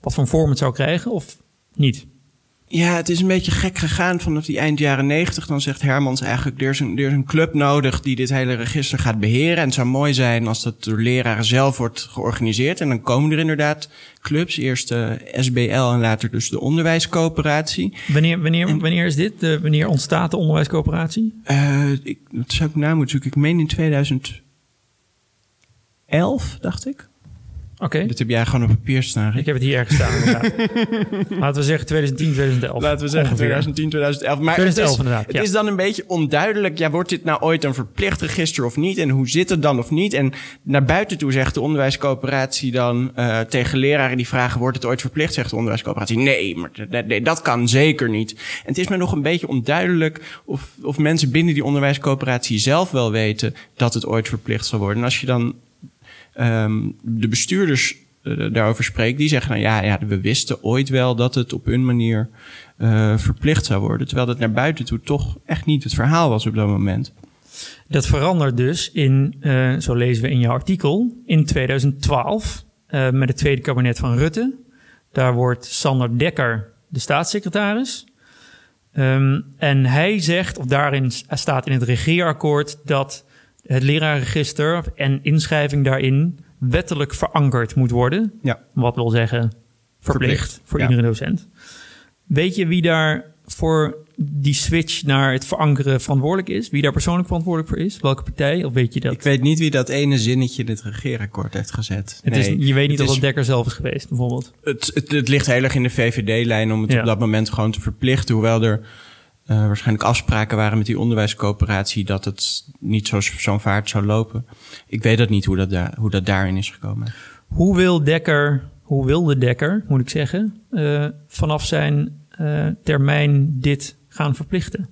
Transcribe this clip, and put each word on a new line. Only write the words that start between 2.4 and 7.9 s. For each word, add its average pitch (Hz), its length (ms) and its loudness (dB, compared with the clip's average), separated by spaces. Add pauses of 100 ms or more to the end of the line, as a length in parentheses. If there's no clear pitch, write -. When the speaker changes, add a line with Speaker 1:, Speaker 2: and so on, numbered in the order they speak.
Speaker 2:
Ja, 175 260 2
het 170 140 -2
is 170 120 0
een 185 60 2
beetje 185 240 0
gek 185 260 -2
gegaan 175 420 0
vanaf 156 260 -2
die 147 140 -4
eind 151 200 0
jaren 139 280 2
negentig. 160 400 -2
Dan 143 140 -2
zegt 139 200 -4
Hermans 135 400 0
eigenlijk, 127 400 -4
"Er 135 80 0
is 135 100 -2
een, 113 180 -2
er 139 100 0
is 139 60 0
een 139 120 0
club 160 280 0
nodig 143 480 2